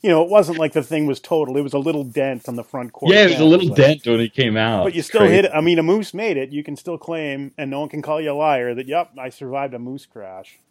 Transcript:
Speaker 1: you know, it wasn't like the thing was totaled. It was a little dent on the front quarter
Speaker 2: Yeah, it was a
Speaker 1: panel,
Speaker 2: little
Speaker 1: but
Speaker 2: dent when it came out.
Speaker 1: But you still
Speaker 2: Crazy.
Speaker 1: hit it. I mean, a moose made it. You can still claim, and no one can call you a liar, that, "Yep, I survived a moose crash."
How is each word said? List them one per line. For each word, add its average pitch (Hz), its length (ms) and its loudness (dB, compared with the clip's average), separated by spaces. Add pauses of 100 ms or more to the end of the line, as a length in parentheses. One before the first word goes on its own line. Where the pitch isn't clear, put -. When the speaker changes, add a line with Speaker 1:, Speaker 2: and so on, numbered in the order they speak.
Speaker 1:
you 214 80 0
know, 160 140 6
it 175 60 -2
wasn't 175 300 4
like 156 140 -2
the 151 100 0
thing 151 240 -2
was 135 120 -2
totaled. 143 380 -2
It 147 40 0
was 143 120 -6
a 143 60 -2
little 147 260 -2
dent 131 420 -4
on 123 80 -8
the 117 80 -8
front 123 300 -12
quarter 165 220 2
Speaker 2:
Yeah, 208 60 8
it 202 40 8
was 175 80 2
a - 20 0
Speaker 1:
panel, 156 140 6
Speaker 2:
little 180 200 6
Speaker 1:
but - 80 0
Speaker 2:
dent 143 280 6
when 117 160 2
it 113 120 -4
came 117 240 0
out. 110 280 2
Speaker 1:
But 170 100 -4
you 170 60 -2
still 220 200 0
Speaker 2:
Crazy. 196 140 6
Speaker 1:
hit 196 100 4
it. - 80 -2
I 156 80 2
mean, 170 180 4
a 160 40 0
moose 196 300 0
made 196 240 -4
it. 135 140 -6
You 147 120 -8
can 147 140 -10
still 170 200 -10
claim, 143 600 -8
and 139 140 -8
no 139 100 -6
one 151 80 -8
can 151 120 -10
call 151 200 -4
you 151 100 -4
a - 20 -4
liar, 139 420 0
that, 131 120 -10
"Yep, 160 300 -4
I 131 120 -12
survived 135 440 -10
a 120 60 -12
moose 127 260 -14
crash." 95 540 -20 (120)